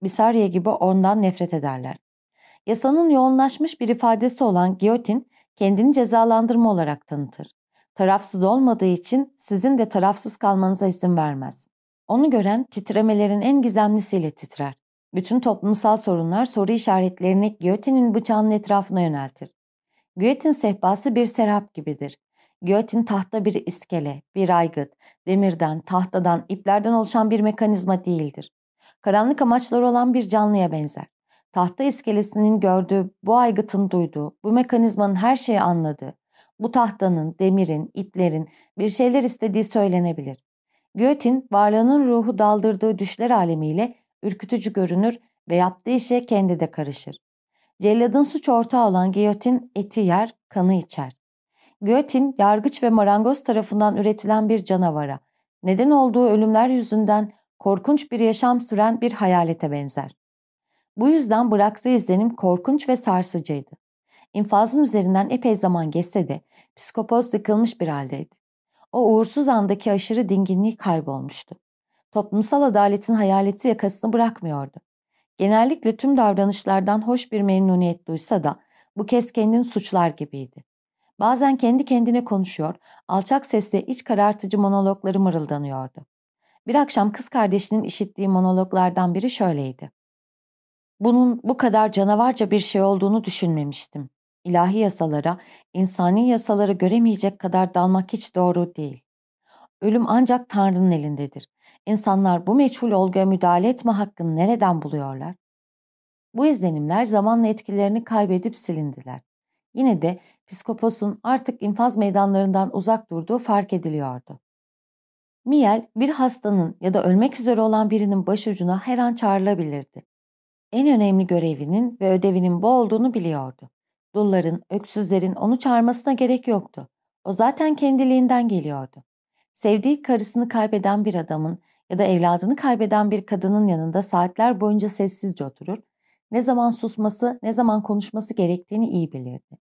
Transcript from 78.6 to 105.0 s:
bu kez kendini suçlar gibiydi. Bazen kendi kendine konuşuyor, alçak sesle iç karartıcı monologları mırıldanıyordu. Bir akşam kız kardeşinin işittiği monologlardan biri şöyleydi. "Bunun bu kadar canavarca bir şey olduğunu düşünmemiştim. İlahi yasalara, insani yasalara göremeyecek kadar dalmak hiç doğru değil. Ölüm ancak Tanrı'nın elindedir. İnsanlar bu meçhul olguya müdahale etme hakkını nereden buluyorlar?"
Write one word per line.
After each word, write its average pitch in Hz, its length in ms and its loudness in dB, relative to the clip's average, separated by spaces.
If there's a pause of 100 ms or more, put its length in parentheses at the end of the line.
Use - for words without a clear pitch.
bu 208 80 -6
kez 240 260 0
kendini 226 320 2
suçlar 190 460 -2
gibiydi. 139 540 -12 (560)
Bazen 254 380 2
kendi 254 280 2
kendine 240 380 0
konuşuyor, 185 520 -4 (320)
alçak 196 380 -2
sesle 202 360 -2
iç 247 220 -8
karartıcı 208 560 0
monologları 196 600 0
mırıldanıyordu. 147 840 -4 (600)
Bir 240 80 -2
akşam 285 360 0
kız - 180 -14
kardeşinin 214 540 -2
işittiği - 440 -6
monologlardan 185 840 0
biri 196 160 -2
şöyleydi. 143 640 -4 (1080)
"Bunun 240 440 4
bu 247 140 -2
kadar 220 340 2
canavarca 208 600 2
bir 208 80 2
şey 196 220 -2
olduğunu 196 420 2
düşünmemiştim. 151 840 -6 (340)
İlahi 180 340 2
yasalara, 170 600 -2 (360)
insani 185 560 0
yasalara 220 420 0
göremeyecek 196 680 0
kadar 185 340 -2
dalmak 185 400 0
hiç - 220 -8
doğru 175 400 0
değil. 139 260 -10 (800)
Ölüm 220 260 0
ancak 247 420 2
Tanrı'nın 190 420 2
elindedir. 147 580 -6 (360)
İnsanlar 196 640 0
bu 220 80 2
meçhul 247 360 0
olguya 190 340 2
müdahale 185 440 2
etme 247 220 -2
hakkını 196 440 -4
nereden 185 460 0
buluyorlar?" 143 540 -8 (1000)